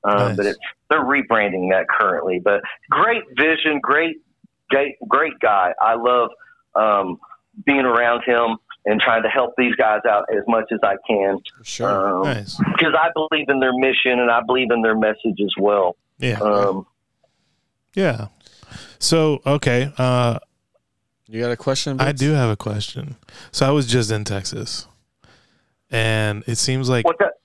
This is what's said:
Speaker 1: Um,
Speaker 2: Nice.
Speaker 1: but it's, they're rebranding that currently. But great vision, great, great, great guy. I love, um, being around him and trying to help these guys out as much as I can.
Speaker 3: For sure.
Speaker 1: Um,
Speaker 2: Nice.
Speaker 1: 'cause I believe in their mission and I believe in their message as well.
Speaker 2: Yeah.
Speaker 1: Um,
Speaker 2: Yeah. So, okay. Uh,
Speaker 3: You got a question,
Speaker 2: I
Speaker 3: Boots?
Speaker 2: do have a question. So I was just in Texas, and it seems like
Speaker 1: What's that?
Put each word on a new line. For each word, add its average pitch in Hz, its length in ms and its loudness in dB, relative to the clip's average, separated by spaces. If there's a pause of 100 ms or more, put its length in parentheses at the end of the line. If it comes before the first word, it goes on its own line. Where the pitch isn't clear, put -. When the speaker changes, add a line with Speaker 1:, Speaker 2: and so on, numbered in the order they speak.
Speaker 1:
Um, 101 120 2 (120)
Speaker 2:
Nice. 101 80 -4
Speaker 1:
but 101 80 0
it's, 101 140 -2 (300)
they're 151 140 2
rebranding 107 680 0
that 92 180 2
currently. 90 500 0
But 101 220 2 (280)
great 214 340 0 (140)
vision, 156 440 2
great, 156 340 0 (540)
great, 139 260 0 (140)
great 143 320 0
guy. 98 400 2
I 113 140 2
love, 120 340 2 (460)
um, 101 420 2 (480)
being 139 200 2
around 120 400 2
him 117 300 2 (300)
and 104 160 2
trying 113 220 2
to - 60 0
help 123 280 0
these 120 180 0
guys 107 240 2 (100)
out 104 140 4 (100)
as 101 140 -2
much 113 240 2
as 110 120 -4
I 101 120 2 (100)
can. 98 320 0 (200)
Speaker 3:
For 117 80 -20
sure. - 240 -4
Speaker 1:
Um, 98 340 0
Speaker 2:
Nice. 110 320 -4 (240)
Speaker 1:
'cause 160 180 2
I 165 160 2
believe 156 360 -4
in 135 100 2
their 131 140 2
mission 127 460 0
and 120 120 2
I 117 100 4
believe 123 300 0
in 117 100 0
their 110 140 2
message 107 480 -2
as 98 160 -2
well. 98 380 2 (200)
Speaker 2:
Yeah. 120 220 -2
Speaker 1:
Um, 101 460 0 (1080)
Speaker 2:
Yeah. 120 340 0 (720)
So, 156 460 2
okay. 139 520 2
Uh, 123 420 2 (880)
Speaker 3:
You 110 140 -8
got 120 100 -2
a 117 60 -4
question, 135 420 -4
Speaker 2:
I 135 60 0
Speaker 3:
Boots? 135 160 -2
Speaker 2:
do 143 120 2
have 127 160 2
a 104 60 0
question. 107 600 -8 (340)
So - 160 0
I 139 40 2
was 143 140 2
just 117 260 0
in 107 120 -4
Texas, 104 640 -8 (1040)
and 110 560 0
it 117 80 -4
seems 131 340 -2
like 120 160 2
Speaker 1:
What's - 140 0
that? 190 140 0 (120)